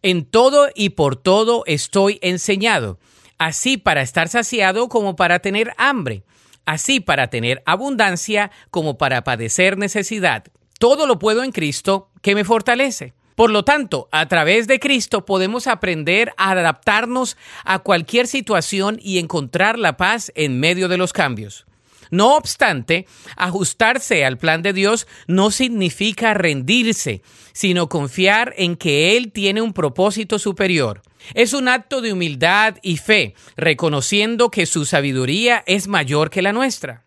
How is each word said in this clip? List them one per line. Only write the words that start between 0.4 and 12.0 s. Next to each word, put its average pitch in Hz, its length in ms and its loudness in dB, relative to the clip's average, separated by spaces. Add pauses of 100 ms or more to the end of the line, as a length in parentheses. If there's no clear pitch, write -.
y 202 140 0
por 143 260 0
todo 220 500 2
estoy 196 560 0
enseñado, 185 760 0 (380)
así 165 400 0
para 156 240 2
estar 165 260 -2
saciado 226 640 0
como 202 260 -2
para 175 240 2
tener 208 380 -2
hambre, 185 480 -2 (420)
así 160 320 0
para 139 280 2
tener 123 400 -2
abundancia 208 840 0 (220)
como 156 260 -2
para 127 260 0
padecer 131 540 0
necesidad. 190 680 -2 (340)
Todo 285 260 4
lo 233 140 0
puedo 220 240 0
en 262 80 -6
Cristo 185 580 -4 (140)